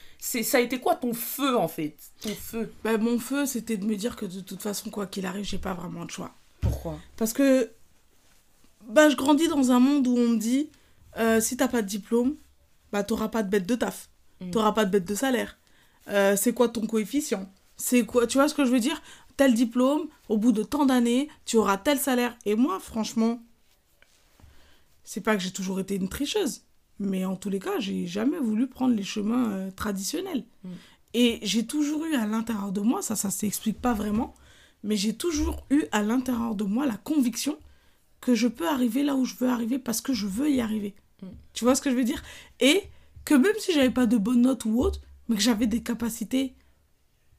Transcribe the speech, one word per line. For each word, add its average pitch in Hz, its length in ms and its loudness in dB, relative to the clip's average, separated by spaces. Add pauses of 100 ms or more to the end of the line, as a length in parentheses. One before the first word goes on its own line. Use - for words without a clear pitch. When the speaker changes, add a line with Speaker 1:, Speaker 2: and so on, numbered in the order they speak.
(180)
Speaker 1:
C'est, 226 260 -4
ça 262 140 2
a - 20 6
été 247 180 -2
quoi 349 160 0
ton 240 180 -2
feu, 254 460 -2
en 170 100 2
fait ? 156 280 -6 (240)
Ton 220 140 -6
feu ? 220 380 -8 (120)
Speaker 2:
Bah, 220 140 0
mon 233 200 2
feu, 277 280 -2
c'était 226 300 -4
de 190 80 -8
me 214 120 -2
dire 226 180 -6
que 214 120 -8
de 190 140 -12
toute 185 220 -14
façon, 202 280 -8
quoi 202 180 -6
qu'il 185 180 -8
arrive, 196 180 -8
j'ai 202 140 -4
pas 196 160 -4
vraiment 170 300 -10
de 165 80 -12
choix. - 200 -12 (280)
Speaker 1:
Pourquoi ? - 400 -2 (160)
Speaker 2:
Parce 226 160 -2
que, 262 360 4 (1200)
bah, 302 200 8
je 277 80 4
grandis 285 320 4
dans 269 240 2
un 247 80 6
monde 277 260 4
où 247 100 2
on 240 140 4
me 233 80 2
dit, 254 320 0 (480)
euh, 226 220 4
si 233 160 -2
t'as 247 120 2
pas 240 140 0
de 196 60 -6
diplôme, 233 480 -2 (560)
bah, 202 100 -2
t'auras 220 260 -2
pas 220 140 -2
de 190 80 -4
bête 196 160 0
de 233 80 0
taf. 226 340 -4 (320)
Speaker 1:
Mm. 180 100 -10
Speaker 2:
T'auras 214 220 2
pas 214 120 2
de 190 60 0
bête 190 140 2
de 196 100 -4
salaire. 208 440 -2 (500)
Euh, 202 280 4
c'est 233 160 2
quoi 233 160 2
ton 233 180 -4
coefficient ? 220 600 -2 (280)
C'est 247 280 2
quoi, 240 220 2
tu 254 120 0
vois 285 100 4
ce 302 60 -4
que 285 100 2
je 240 80 4
veux 262 80 4
dire ? 311 200 0 (360)
Tel 269 180 6
diplôme, 254 540 2 (200)
au 214 80 2
bout 220 160 4
de 208 120 0
tant 285 200 0
d'années, 254 440 4 (160)
tu - 140 -2
auras 202 200 4
tel 294 200 2
salaire. 247 460 0
Et 208 120 0
moi, 277 240 2
franchement, 226 600 -2 (1600)
c'est - 160 -10
pas 214 160 2
que 185 60 -4
j'ai 185 100 -6
toujours 190 280 -6
été 190 160 -4
une 190 120 -2
tricheuse, 294 540 -4 (360)
mais 190 260 -2
en 190 120 -4
tous 196 140 -8
les 196 100 -4
cas, 392 180 -4
j'ai 190 280 -4
jamais 226 320 -2
voulu 233 280 0
prendre 254 280 0
les 202 100 0
chemins, 220 480 -2
euh, 190 180 -6
traditionnels. 214 720 -6 (200)
Speaker 1:
Mm. 185 40 -14 (460)
Speaker 2:
Et 233 280 4
j'ai 220 240 -2
toujours 302 380 -2
eu 320 100 -2
à 226 120 0
l'intérieur 214 460 -4
de 202 80 -2
moi, 269 200 2
ça, 226 160 -4
ça 196 140 -4
s'explique - 500 -4
pas 240 140 0
vraiment, 208 400 -2 (480)
mais 208 140 0
j'ai 202 180 0
toujours 320 560 -2
eu 285 220 4
à 311 100 2
l'intérieur 233 540 -2
de 190 80 -2
moi 214 200 0
la 226 120 -2
conviction 277 600 -2 (640)
que 247 140 2
je 226 140 2
peux 320 200 -4
arriver 254 340 0
là 285 140 0
où 262 80 2
je - 120 -4
veux 254 120 0
arriver 240 300 -2
parce 233 220 -4
que 269 120 -4
je 208 140 -2
veux 240 240 -2
y 254 100 2
arriver. 208 340 -4 (280)
Speaker 1:
Mm. 190 40 -14 (280)
Speaker 2:
Tu - 100 -6
vois 247 100 6
ce 262 80 2
que 277 80 0
je 240 60 2
veux 254 80 2
dire ? 233 180 -2 (380)
Et 311 220 6 (420)
que 302 100 4
même 381 240 6
si 381 140 -2
j'avais 269 180 4
pas 254 160 2
de 226 100 4
bonnes 240 260 2
notes 262 220 2
ou 220 180 0
autre, 381 180 -2 (280)
mais 226 80 0
que 196 60 -2
j'avais 240 260 2
des 233 140 -2
capacités 240 720 -4 (840)